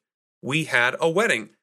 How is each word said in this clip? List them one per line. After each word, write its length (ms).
we 260
had 340
a 100
wedding, 380